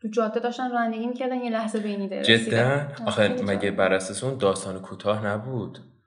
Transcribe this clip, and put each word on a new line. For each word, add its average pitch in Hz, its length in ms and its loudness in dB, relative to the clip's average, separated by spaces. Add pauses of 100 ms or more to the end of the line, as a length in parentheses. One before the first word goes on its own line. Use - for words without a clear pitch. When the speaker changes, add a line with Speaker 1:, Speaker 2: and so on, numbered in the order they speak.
Speaker 1:
تو 226 60 -6
جاده 220 320 0
داشتن 240 320 -2
رانندگی 233 360 0
می‌کردن، 254 360 -2
یه 240 60 -2
لحظه 220 300 -2
به 208 100 -2
این 202 120 -2
ایده 196 180 -4
رسیدن. - 180 4 (100)
Speaker 2:
جداً؟ 117 160 4
Speaker 1:
آره، 143 320 0 (120)
Speaker 2:
آخه 107 200 4
Speaker 1:
خیلی - 140 0
Speaker 2:
مگه 98 200 0
Speaker 1:
جالب. 98 140 0
Speaker 2:
بر 95 180 4
اساس 95 300 -2
اون 131 140 -2
داستان 95 440 0
کوتاه 104 460 -2
نبود؟ 110 520 -4 (280)